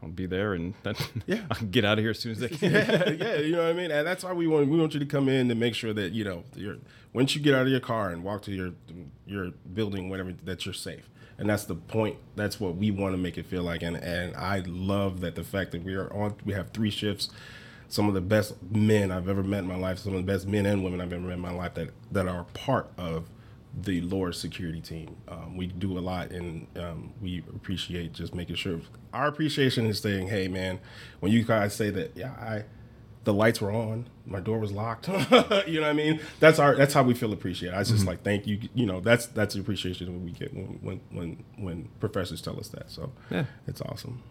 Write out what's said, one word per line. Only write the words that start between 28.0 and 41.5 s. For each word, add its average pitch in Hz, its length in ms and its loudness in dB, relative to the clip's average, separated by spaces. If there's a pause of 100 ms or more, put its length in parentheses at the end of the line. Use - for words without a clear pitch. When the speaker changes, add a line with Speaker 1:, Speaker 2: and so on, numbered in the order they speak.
Speaker 2:
just 82 220 -10
making 87 220 -6
sure. 82 240 -4 (340)
Our 131 140 0
appreciation 143 580 2
is 107 140 2
saying, 98 300 0
"Hey, 98 180 0
man, 92 320 -2 (400)
when - 120 4
you 113 120 8
guys 104 320 4
say 104 160 2
that, 90 240 -4
yeah, 120 160 -8
I, 110 320 -6 (600)
the 107 120 4
lights 110 260 6
were 101 100 -2
on, 113 360 -2 (180)
my 98 140 -6
door 107 180 -2
was 107 140 -2
locked." 110 360 -4
<laughs> - 20 -6
You 190 100 0
know 190 280 8
what 165 360 2
I 151 100 4
mean? 151 260 2 (200)
That's 156 200 10
our, 143 160 8
that's 139 180 8
how 143 100 8
we 123 100 6
feel 117 200 0
appreciated. 90 440 -4
I 101 60 4
just 110 140 4
Speaker 1:
Mm-hmm. 98 100 6
Speaker 2:
like, 92 160 -4
"Thank 101 240 2
you." 104 120 0 (140)
You 127 140 2
know, 92 120 -2
that's, 117 280 6
that's 107 260 0
the 101 80 -4
appreciation 90 500 -4
that 90 80 -8
we 87 120 -8
get - 240 -10
when, 95 260 -10
when, 98 180 -6 (120)
when, 90 320 -8 (140)